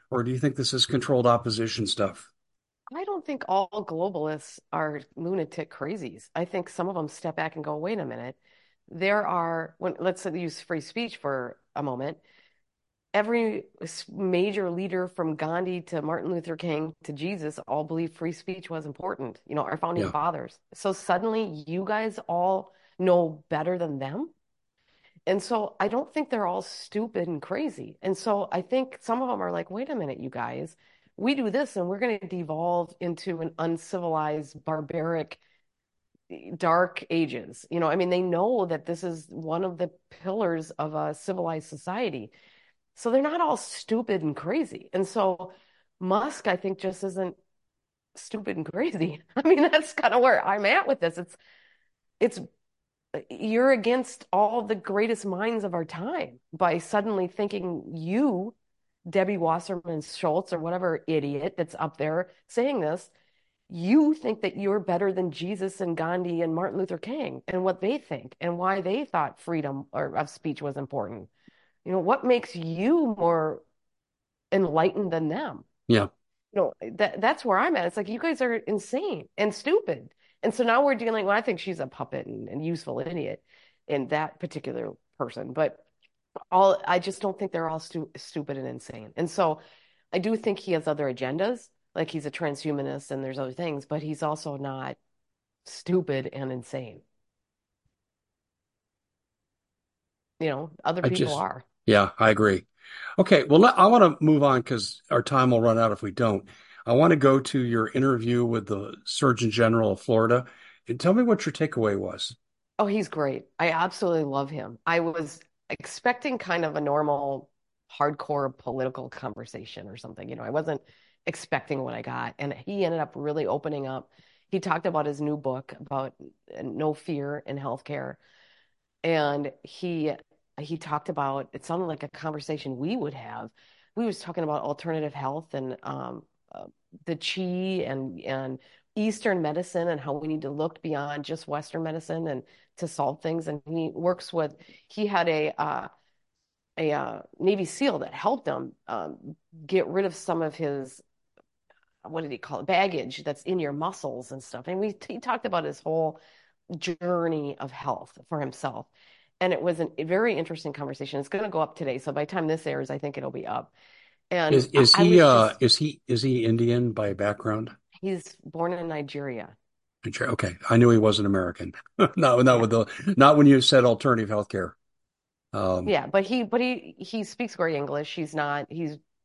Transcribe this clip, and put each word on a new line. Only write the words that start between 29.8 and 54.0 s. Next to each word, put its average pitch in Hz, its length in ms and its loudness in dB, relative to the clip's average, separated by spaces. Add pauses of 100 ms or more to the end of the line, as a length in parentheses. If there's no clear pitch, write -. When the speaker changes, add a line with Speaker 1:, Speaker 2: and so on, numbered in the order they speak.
Speaker 2:
a 294 60 -6
minute, 151 240 -6
you 131 100 -10
guys, 123 460 -8 (420)
we 262 180 0
do 247 160 -2
this 269 240 -2
and 175 120 -2
we're 196 120 -6
gonna 226 180 -2
devolve 175 840 -4
into 170 420 -6
an 165 180 -6
uncivilized, 160 1040 -4
barbaric, 160 720 -4 (1160)
dark 175 540 2
ages." 131 600 -2
You 170 120 -2
know, 160 60 4
I 156 100 4
mean, 180 120 2
they 180 120 4
know 185 440 2
that 170 200 -4
this 170 180 -6
is 165 260 -8
one 160 340 -4
of 180 140 -4
the 175 140 -4 (180)
pillars 175 640 -4
of 156 240 -6
a 151 180 -2
civilized 165 540 -6
society. 170 640 -6 (640)
So - 160 -2
they're 269 100 6
not 302 200 0
all 294 160 2
stupid 220 640 -2
and 151 120 0
crazy. - 560 -4
And 190 160 0
so 185 460 0 (460)
Musk, 208 480 0
I 185 80 4
think, 190 240 -4
just 185 240 -6
isn't 185 320 -4 (800)
stupid - 420 -8
and 156 80 -6
crazy. 185 640 -4
<laughs> - 60 -20
I 277 120 0
mean, 320 140 8
that's 311 320 4
kinda 233 240 2
where 247 260 6
I'm 202 220 0
at 269 220 4
with 269 120 0
this. 165 200 -2
It's, - 180 -14 (800)
it's, - 200 2 (920)
you're 226 420 2
against 247 600 2